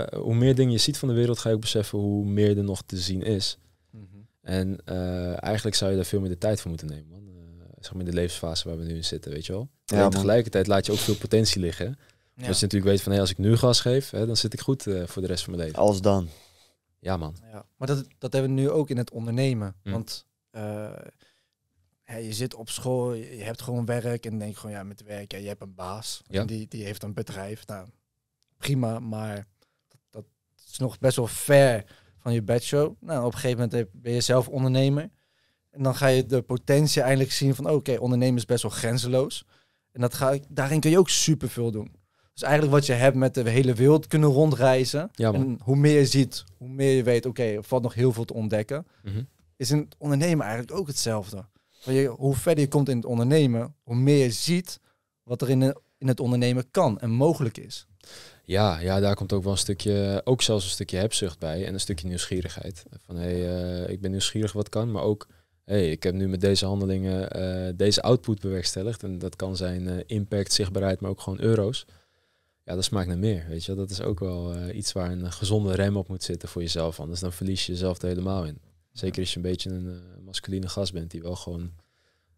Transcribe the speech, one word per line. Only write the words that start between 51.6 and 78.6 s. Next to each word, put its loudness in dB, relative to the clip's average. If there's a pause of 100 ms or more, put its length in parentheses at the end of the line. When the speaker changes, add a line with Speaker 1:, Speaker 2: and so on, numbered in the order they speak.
Speaker 2:
Want 0
je, 4
hoe 0
verder 2
je 0
komt 2
in 2
het -2
ondernemen, 2
hoe -4
meer 6
je 2
ziet -2 (420)
wat -6
er 0
in, 4
de, 2 (180)
in -2
het 2
ondernemen 2
kan 2
en -2
mogelijk 2
is. -16 (580)
Speaker 1:
Ja, 4
ja, 2
daar 4
komt -4
ook 0
wel 0
een 0
stukje, -2
ook 2
zelfs 2
een -6
stukje -6
hebzucht -2
bij -4
en -6
een -6
stukje -6
nieuwsgierigheid. -6 (220)
Van, -12
"Hey, -4 (500)
eh, -6
ik -8
ben -4
nieuwsgierig -2
wat -4
kan," -2
maar -4
ook, 0 (380)
"Hey, 2
ik -4
heb 0
nu 0
met -2
deze 2
handelingen, -2
eh, -4
deze 4
output 2
bewerkstelligd." -4
En -8
dat -8
kan -6
zijn, -4
eh, -4 (100)
impact, -2
zichtbaarheid, -2
maar -6
ook -8
gewoon -8
euro's. 0 (760)
Ja, -10
dat -4
smaakt -2
naar -4
meer, -2
weet -8
je. -6
Dat -6
is -8
ook -4
wel, -6
eh, -8
iets -8
waar -4
een -8
gezonde 0
rem 2
op -4
moet -8
zitten -8
voor -6
jezelf, -4
anders -8
dan -4
verlies -4
je -6
jezelf -2
er -2
helemaal -4
in. -10 (340)